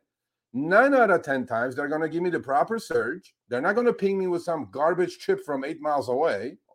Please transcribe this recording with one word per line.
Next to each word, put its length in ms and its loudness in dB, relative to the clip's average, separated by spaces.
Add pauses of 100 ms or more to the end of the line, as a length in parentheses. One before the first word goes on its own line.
(520)
Nine 420 4
out 160 6
of 120 4
ten 240 -2
times, 300 -2
they're 100 -4
gonna 220 -2
give 140 -4
me 80 0
the 100 -2
proper 400 0
surge. 520 -4 (140)
They're 140 -4
not 160 0
gonna 160 2
ping 260 0
me 80 -2
with 160 -2
some 300 -4
garbage 460 0
trip 260 -2
from 200 -4
eight 160 -8
miles 280 -2
away 500 -2 (160)